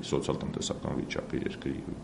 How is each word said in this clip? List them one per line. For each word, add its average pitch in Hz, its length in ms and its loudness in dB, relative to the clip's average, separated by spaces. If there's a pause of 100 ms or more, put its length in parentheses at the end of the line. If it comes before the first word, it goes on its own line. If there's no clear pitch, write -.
(100)
սոցիալ-տնտեսական - 880 2
վիճակը - 460 0
երկրի, - 280 -2 (300)